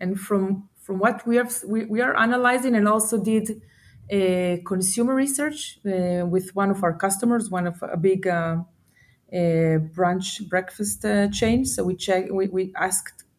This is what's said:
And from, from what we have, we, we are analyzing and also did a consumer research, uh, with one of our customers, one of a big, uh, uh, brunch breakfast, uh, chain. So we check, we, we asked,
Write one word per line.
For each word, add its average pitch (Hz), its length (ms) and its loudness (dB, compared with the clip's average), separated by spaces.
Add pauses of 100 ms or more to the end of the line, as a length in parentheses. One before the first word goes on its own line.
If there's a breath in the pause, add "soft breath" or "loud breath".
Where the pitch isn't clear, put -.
And 190 200 -4
from, 196 500 -2 (120)
from 190 180 -6
what 226 280 0
we 233 80 2
have, 240 180 0 (140)
we, 220 180 -2
we 220 160 -2
are 254 140 0
analyzing 247 600 2
and 208 120 4
also 214 340 0
did 220 400 -2 (500 soft breath)
a 180 540 2
consumer 214 480 0
research, 277 720 -2
uh, 180 400 0
with 185 300 -2
one 196 160 2
of 190 120 -2
our 165 100 2
customers, 202 560 0
one 180 180 -2
of 175 160 -6
a - 140 -6
big, 190 280 2
uh, 165 320 0 (720 soft breath)
uh, 165 460 2 (160)
brunch 185 560 -2
breakfast, 190 560 -4
uh, 202 240 4
chain. 233 340 2
So 208 200 -2
we 185 120 0
check, 185 360 0
we, 190 160 0
we 185 280 -4
asked, - 480 -4 (160)